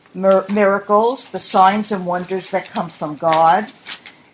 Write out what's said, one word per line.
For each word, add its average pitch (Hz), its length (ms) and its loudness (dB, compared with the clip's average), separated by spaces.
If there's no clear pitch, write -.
mir-, 190 340 2
miracles, 208 800 0
the - 100 -10
signs 202 520 2
and 185 160 -4
wonders 180 420 -6
that 185 220 -6
come 175 180 -6
from 151 260 -8
God, 165 560 2